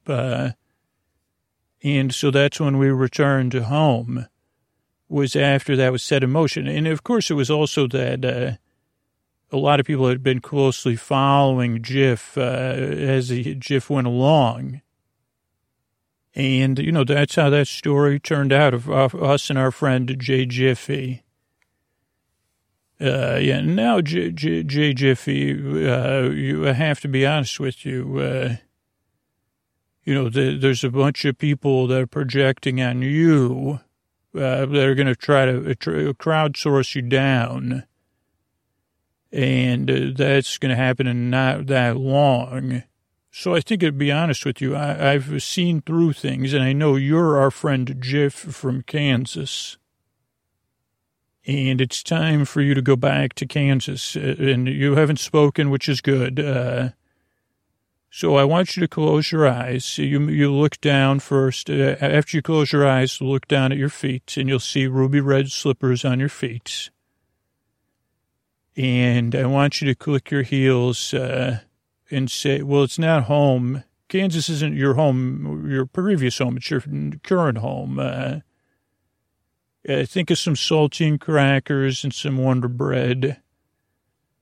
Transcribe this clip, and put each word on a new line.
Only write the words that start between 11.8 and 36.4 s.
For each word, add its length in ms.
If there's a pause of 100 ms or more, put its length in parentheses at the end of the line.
Jif, 560
uh, 640
as 260
he, 260
Jif 340
went 180
along. 720 (1500)
And, 420
you 140
know, 120
that's 320
how 140
that 180
story 520
turned 340
out 220
of, 120
of 280
us 340
and 80
our 140
friend 480
Jay 260
Jiffy. 800 (1800)
Uh, 400
yeah, 200
now, 380
J-, 320
J-, 300
Jay 320
Jiffy, 580 (380)
uh, 400
you, 400
I 40
have 280
to 60
be 180
honest 340
with 240
you. 360
Uh, 360 (1500)
you 100
know, 160
the, 260
there's 280
a 80
bunch 340
of 140
people 480
that 120
are 80
projecting 720
on 220
you, 800 (560)
uh, 320
that 200
are 60
gonna 220
try 300
to, 260
uh, 80
tr-, 320
crowdsource 840